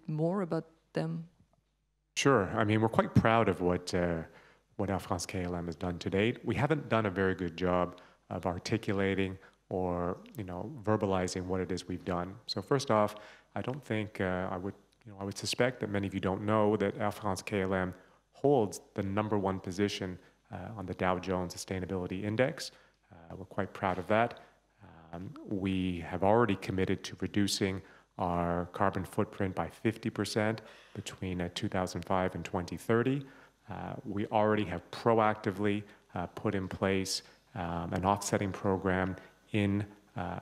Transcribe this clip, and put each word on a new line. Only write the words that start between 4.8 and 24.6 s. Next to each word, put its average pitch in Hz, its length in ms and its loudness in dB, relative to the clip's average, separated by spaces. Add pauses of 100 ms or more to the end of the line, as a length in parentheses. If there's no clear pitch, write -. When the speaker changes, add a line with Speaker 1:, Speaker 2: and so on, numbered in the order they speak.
Speaker 2:
Air 95 100 0
France 87 280 -4
K 92 180 -4
L 90 100 -4
M 87 120 -4
has 82 100 -6
done 87 220 -4
to - 100 -6
date. 101 360 2
We 117 100 -2
haven't 143 340 0
done 110 180 2
a 98 40 0
very 92 240 2
good 85 240 -4
job 90 400 2 (320)
of 92 160 -6
articulating 95 880 0 (320)
or, 90 480 -2 (200)
you 107 80 -8
know, 92 280 -8 (100)
verbalizing 95 600 2
what 92 160 0
it 87 100 -2
is 90 160 -4
we've 90 180 -6
done. 90 300 -2 (120)
So - 160 -6
first 135 280 0
off, 104 260 4 (380)
I 104 60 -4
don't 135 240 -6
think, 107 360 -4
uh, 92 300 0
I 95 60 -4
would, 95 180 -6 (300)
you 107 80 -18
know, 98 80 -16
I 98 40 -6
would 101 120 -6
suspect 123 440 0
that 104 100 -4
many 98 160 0
of 95 80 -6
you 95 60 -2
don't 98 220 0
know 107 340 4
that 98 220 0
Air 104 120 0
France 110 320 -4
K 101 200 -2
L 92 120 0
M 92 200 0 (380)
holds 135 480 2 (140)
the 107 80 -2
number 104 360 0
one 95 220 0
position, 95 580 -2 (340)
uh, 101 260 -10
on 95 80 -8
the 92 80 -6
Dow 92 240 2
Jones 90 360 -2
Sustainability 92 720 -4
Index. 110 460 -2 (420)
Uh, 85 240 -16
we're 95 80 -12
quite - 300 -4
proud 92 240 0
of 82 80 -6
that. 113 340 2 (720)